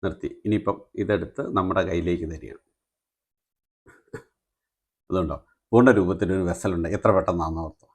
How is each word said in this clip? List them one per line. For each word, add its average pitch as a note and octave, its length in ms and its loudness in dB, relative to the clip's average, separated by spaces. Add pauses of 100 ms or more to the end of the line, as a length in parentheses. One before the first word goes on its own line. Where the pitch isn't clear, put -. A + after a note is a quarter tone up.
നിർത്തി. F#2 260 -6 (160)
ഇനിയിപ്പം G#2 320 -2 (220)
ഇതെടുത്ത് G2+ 440 -2 (120)
നമ്മുടെ F#2+ 300 0
കയ്യിലേക്ക് E2+ 460 -2
തരികയാണ്. D2 320 -16 (2500)
അതുകൊണ്ടോ E2 260 -2 (360)
പൂർണ്ണ A#2+ 200 8
രൂപത്തിലൊരു F#2+ 520 2
വെസലുണ്ട്. F2 440 -2
എത്ര G#2 220 0
പെട്ടെന്നാണെന്ന് F2 520 0
ഓർത്തോ. - 320 -12